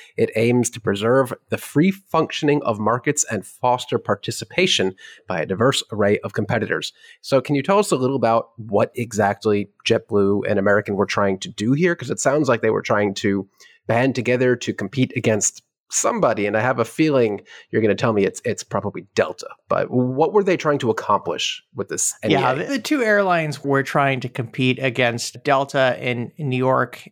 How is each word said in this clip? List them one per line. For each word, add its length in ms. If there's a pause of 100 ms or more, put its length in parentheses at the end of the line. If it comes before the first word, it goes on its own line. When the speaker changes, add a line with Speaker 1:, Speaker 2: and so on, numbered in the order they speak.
(160)
Speaker 1:
It 200
aims 340
to 100
preserve 520 (160)
the 100
free 320
functioning 720
of 160
markets 500
and 160
foster 540
participation 960 (320)
by 140
a 60
diverse 440
array 300
of 140
competitors." 580 (280)
So 200
can 160
you 80
tell 160
us 100
a 60
little 180
about 420
what 380
exactly 720 (160)
JetBlue 640
and 120
American 340
were 100
trying 360
to 80
do 240
here? 240
'Cause 140
it 100
sounds 280
like 140
they 80
were 120
trying 320
to 340 (400)
band 260
together 400
to 180
compete 440
against 440 (300)
somebody, 540
and 100
I 60
have 180
a 60
feeling 560 (300)
you're 100
gonna 140
tell 180
me 100
it's, 220
it's 180
probably 520
Delta. 340 (220)
But 200
what 440
were 100
they 140
trying 220
to 100
accomplish 720 (120)
with 140
this 240 (100)
N 80
E 40
A? 60
Speaker 2:
Yeah, 120
the, 120
the 140
two 240
airlines 640
were 180
trying 380
to 80
compete 500
against 680
Delta 540
in, 380
in 140
New 80
York 540